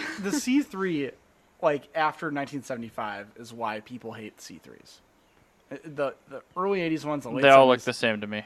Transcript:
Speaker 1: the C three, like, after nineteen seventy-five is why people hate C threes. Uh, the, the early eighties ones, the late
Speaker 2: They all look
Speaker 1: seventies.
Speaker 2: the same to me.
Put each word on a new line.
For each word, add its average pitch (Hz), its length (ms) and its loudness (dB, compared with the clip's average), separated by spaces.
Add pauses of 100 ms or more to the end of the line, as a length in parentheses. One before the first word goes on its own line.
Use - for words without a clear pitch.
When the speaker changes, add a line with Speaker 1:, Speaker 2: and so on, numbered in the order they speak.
(220)
Speaker 1:
the 190 100 -4
C 254 300 2
three, 175 480 -2 (540)
like, 147 320 2
after 156 340 -2
nineteen 139 320 -6
seventy-five 110 680 -8 (100)
is 113 140 -18
why 110 280 -6
people 110 340 -14
hate 110 260 -16
C 82 220 -18
threes. - 400 -20 (680)
Uh, 139 120 -14
the, 143 300 -4 (160)
the 135 120 -14 (140)
early 190 260 -2
eighties 160 240 -4
ones, 147 180 -4
the 120 80 -10
late 127 100 -4
Speaker 2:
They 139 80 10
all 135 180 12
look 123 120 6
Speaker 1:
seventies. - 60 -12
Speaker 2:
the 123 80 -2
same 110 280 0
to 104 60 -8
me. 107 180 -6